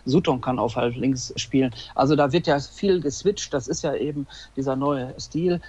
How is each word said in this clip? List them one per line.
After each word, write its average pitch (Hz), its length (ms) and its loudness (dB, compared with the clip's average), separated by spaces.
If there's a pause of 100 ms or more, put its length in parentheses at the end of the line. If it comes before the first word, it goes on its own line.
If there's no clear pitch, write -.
Sutton 143 340 2
kann 127 200 -2
auf 113 180 0
halb 120 180 0
links 127 400 -2
spielen. 131 380 0 (220)
Also 139 200 4
da 143 160 4
wird 170 160 0
ja 147 120 4
viel 180 420 0
geswitcht. 160 520 -2
Das 131 140 -2
ist 160 140 -6
ja 147 120 -2
eben 143 320 -4 (300)
dieser 135 220 -2
neue 135 420 -2
Stil 175 500 0